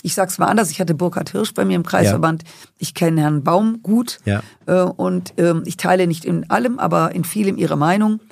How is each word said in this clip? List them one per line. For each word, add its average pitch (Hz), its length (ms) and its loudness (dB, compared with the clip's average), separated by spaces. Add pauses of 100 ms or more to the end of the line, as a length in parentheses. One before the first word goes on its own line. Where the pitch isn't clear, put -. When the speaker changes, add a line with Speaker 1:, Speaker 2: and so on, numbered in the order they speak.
Speaker 1:
Ich 170 120 -6
sag's 185 240 -2
mal 175 80 2
anders, 208 240 2
ich 156 100 -6
hatte 175 140 0
Burkhard 170 380 -4
Hirsch 208 200 -4
bei - 140 -2
mir 185 100 0
im 175 80 0
Kreisverband. 165 600 2
Speaker 2:
Ja. - 40 -20 (300)
Speaker 1:
Ich - 160 -8
kenne 165 260 2
Herrn 151 240 0
Baum 214 380 2
gut. 233 420 0
Speaker 2:
Ja. 101 180 -2 (220)
Speaker 1:
Äh, 185 160 2
und, 180 560 -2
ähm, 170 300 2
ich 165 100 -10
teile 180 300 2
nicht 165 180 -2
in 165 240 -2
allem, 240 300 0
aber 165 360 0
in 175 100 -2
vielem 202 340 -2
ihre 160 180 0
Meinung. 208 440 2 (120)